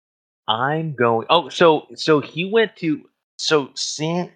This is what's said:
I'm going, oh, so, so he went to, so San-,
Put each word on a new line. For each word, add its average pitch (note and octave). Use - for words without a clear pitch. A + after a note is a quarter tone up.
I'm C#3+
going, A#2
oh, D#3
so, D#3+
so D3+
he D3+
went G#3+
to, D#3
so C#3+
San-, E3+